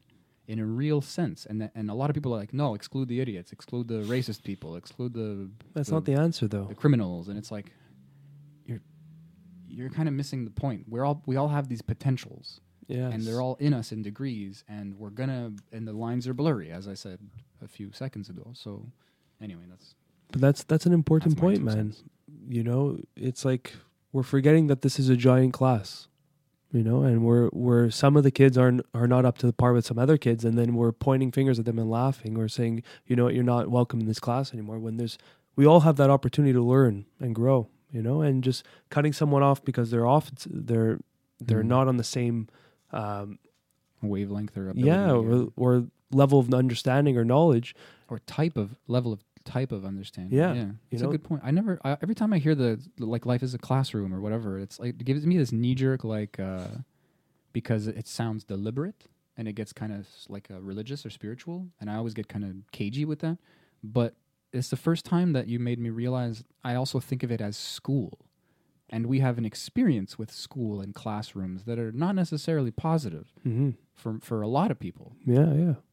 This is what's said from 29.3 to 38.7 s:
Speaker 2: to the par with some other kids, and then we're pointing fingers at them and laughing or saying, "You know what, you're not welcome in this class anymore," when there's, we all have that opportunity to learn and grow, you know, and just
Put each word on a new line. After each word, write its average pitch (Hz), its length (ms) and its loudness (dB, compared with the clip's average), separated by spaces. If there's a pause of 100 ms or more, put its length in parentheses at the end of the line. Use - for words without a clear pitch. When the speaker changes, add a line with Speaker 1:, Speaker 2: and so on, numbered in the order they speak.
Speaker 2:
to - 80 0
the 117 60 4
par 123 200 4
with 120 120 4
some 117 140 -4
other 143 180 6
kids, 117 280 0
and 113 120 2
then 117 160 2
we're 117 200 2
pointing 131 380 0
fingers 135 280 2
at 113 60 -4
them 117 140 -2
and 110 120 -2
laughing 113 460 -2
or 110 100 -2
saying, 113 360 -2 (220)
"You 123 120 0
know 120 80 4
what, 123 100 2
you're 123 80 0
not 120 260 2
welcome 120 300 2
in 110 60 -2
this 110 140 -2
class 131 340 -4
anymore," 110 260 -10
when 113 180 -8
there's, 117 200 -6 (400)
we 139 80 8
all 160 160 10
have 151 160 6
that 139 120 6
opportunity 139 440 4
to 123 80 4
learn 120 440 4 (140)
and 120 160 -4
grow, 120 320 2 (240)
you 120 100 -6
know, 131 200 0
and 135 240 2
just 127 200 -2 (240)